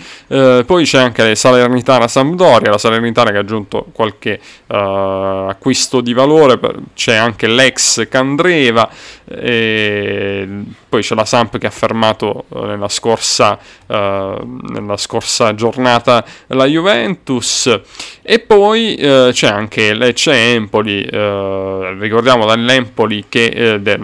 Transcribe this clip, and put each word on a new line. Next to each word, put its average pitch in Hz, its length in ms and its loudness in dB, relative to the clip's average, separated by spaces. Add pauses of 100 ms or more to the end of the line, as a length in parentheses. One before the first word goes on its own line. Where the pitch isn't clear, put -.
(260)
Eh, 127 400 4
poi 175 180 2
c'è 135 140 2
anche 113 380 2
Salernitana 123 720 2
Sampdoria, 139 640 4
la 104 80 2
Salernitana 113 520 0
che 101 60 0
ha 101 40 0
aggiunto 107 520 -6
qualche, 107 480 -4 (260)
eh, 98 840 -2
acquisto 127 520 -2
di 120 120 -2
valore, 139 460 4
per-, - 220 -6 (140)
c'è - 200 -2
anche 113 320 0
l'ex 120 600 0
Candreva, 135 800 0 (400)
e 104 1200 -4 (400)
poi 113 140 0
c'è - 120 -6
la 110 100 0
Samp 117 340 0
che 113 100 -4
ha - 20 -12
fermato, 110 840 -2
eh, 117 120 -10
nella 104 220 -6
scorsa, 113 680 0 (280)
eh, 98 500 -4 (340)
nella 104 260 -8
scorsa 110 580 -2
giornata 120 680 0 (240)
la 131 180 0
Juventus, 165 1120 -2 (420)
e 226 180 0
poi, 214 560 2
eh, 131 360 4
c'è 123 160 0
anche 107 460 0
Lecce 120 600 2
Empoli, 107 500 -2
eh, 98 960 -4
ricordiamo 113 440 2
dell'Empoli 113 840 0
che, 117 240 0
eh, 113 280 0
del, 98 240 -2